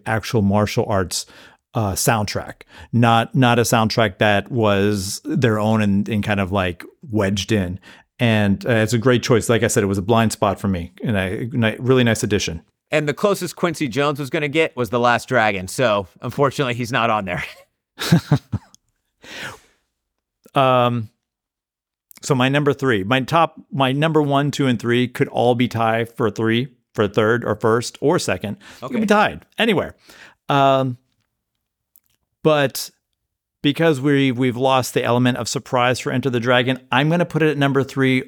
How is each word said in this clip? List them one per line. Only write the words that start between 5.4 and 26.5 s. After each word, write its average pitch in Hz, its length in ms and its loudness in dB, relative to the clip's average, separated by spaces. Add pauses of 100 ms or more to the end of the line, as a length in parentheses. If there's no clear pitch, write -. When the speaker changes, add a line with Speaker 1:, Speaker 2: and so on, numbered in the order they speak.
Speaker 1:
own 107 240 2
and, 101 260 0
and 104 160 -2
kind 104 160 -2
of, 92 100 -2
like, 92 320 -2 (280)
wedged 104 420 -2
in. 92 260 -2 (400)
And, 107 480 2
uh, - 40 0
it's 110 240 2
a 120 40 2
great 123 240 2
choice. 113 280 2
Like 113 120 2
I 117 40 2
said, 110 160 0
it 101 40 0
was 98 120 0
a 98 40 -4
blind 113 300 2
spot 98 260 -2
for 104 100 -4
me, 90 240 -4 (120)
and 113 140 -2
a, 92 240 -4
a 117 360 -2
really 127 240 2
nice 113 200 2
addition. 95 400 -2 (280)
Speaker 2:
And 151 160 0
the 147 60 -2
closest 190 440 -2
Quincy 160 320 -4
Jones 139 300 -2
was 139 120 -8
gonna 151 180 -4
get 156 260 -2
was 123 140 -4
The 120 100 -2
Last 120 300 2
Dragon. 107 400 0
So 104 400 0 (140)
unfortunately, 131 520 -2
he's 117 160 -8
not 117 200 0
on 107 160 -2
there. 87 180 -6 (540)
<laughs> - 160 2 (2500)
Speaker 1:
Um, 120 560 2 (1120)
so 147 120 -2
my 127 140 2
number 143 240 2
three, 120 320 0
my 127 160 0
top, 156 400 -2 (100)
my 135 220 0
number 151 300 0
one, 139 280 0
two, 139 160 -2
and 120 140 0
three 120 260 0
could 135 220 -4
all 120 260 2
be 120 140 0
tied 113 400 -2
for 117 220 -2
three, 113 380 -2 (260)